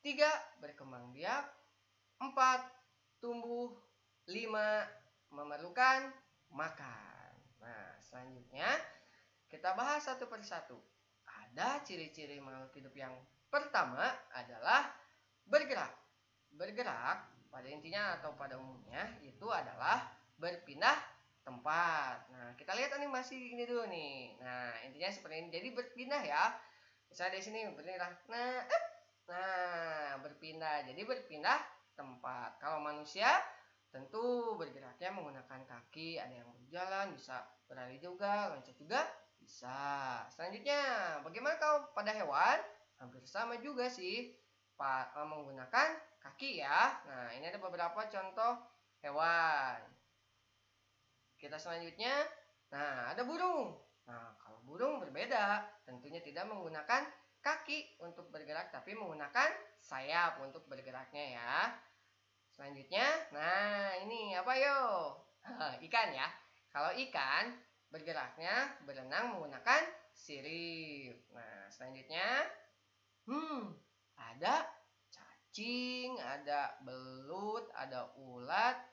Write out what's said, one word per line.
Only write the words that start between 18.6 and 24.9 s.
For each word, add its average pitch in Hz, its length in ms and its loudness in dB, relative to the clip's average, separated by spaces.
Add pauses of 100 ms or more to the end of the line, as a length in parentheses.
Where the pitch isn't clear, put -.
umumnya 131 480 -8 (160)
itu 170 240 -10
adalah 165 560 2 (320)
berpindah 180 640 2 (400)
tempat. 143 880 2
Nah, 123 320 -14
kita 185 160 -2
lihat 277 160 2
animasi 254 640 -4
ini 240 80 -2
dulu 233 240 0
nih. 139 560 -8
Nah, 123 400 -4
intinya 147 240 -4